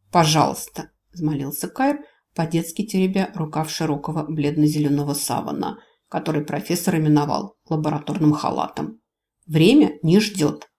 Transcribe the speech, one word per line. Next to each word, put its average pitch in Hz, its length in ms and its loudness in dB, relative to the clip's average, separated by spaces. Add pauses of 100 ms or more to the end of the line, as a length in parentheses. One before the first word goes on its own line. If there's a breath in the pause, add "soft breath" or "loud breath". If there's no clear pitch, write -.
(120)
Пожалуйста", - 800 0 (220)
взмолился 151 540 -4
Кайр, 285 320 -2 (360 loud breath)
по-детски 165 500 -2
теребя 190 500 0
рукав 156 340 -4
широкого 156 580 -4
бледно-зеленого 147 880 0
савана, - 680 -6 (300 loud breath)
который 151 340 -4
профессор 160 540 -2
именовал 151 580 2 (140)
лабораторным 151 640 0
халатом. - 680 -4 (460)
"Время 175 560 4
не 170 180 4
ждет". - 480 -2 (120)